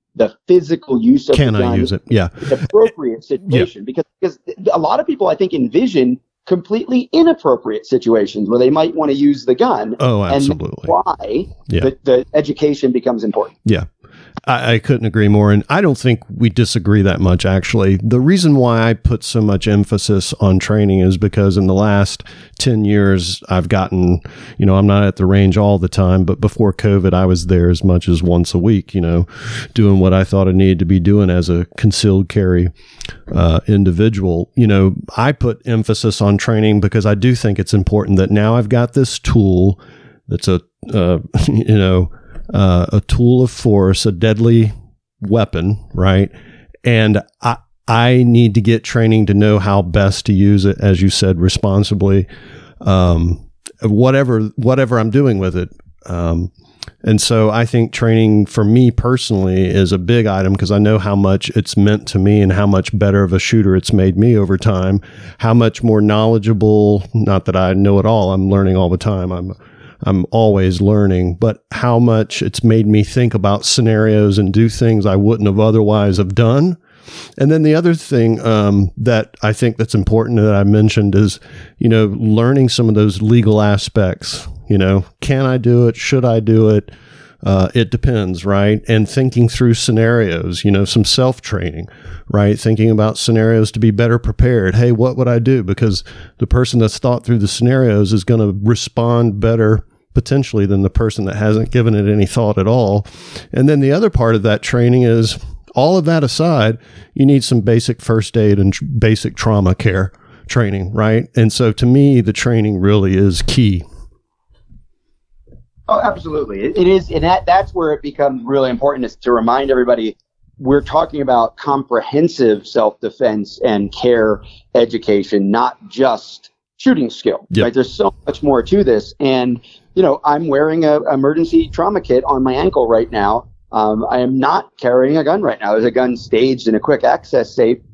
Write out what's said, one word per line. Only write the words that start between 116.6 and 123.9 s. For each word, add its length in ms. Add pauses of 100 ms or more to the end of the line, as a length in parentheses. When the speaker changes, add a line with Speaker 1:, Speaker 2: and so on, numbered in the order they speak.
Speaker 1:
It, 140
it 100
is. 240
And 120
that, 220
that's 280
where 200
it 80
becomes 420
really 260
important, 360
is 120
to 140
remind 400
everybody 460 (400)
we're 240
talking 400
about 360
comprehensive 1080
self-defense 960
and 300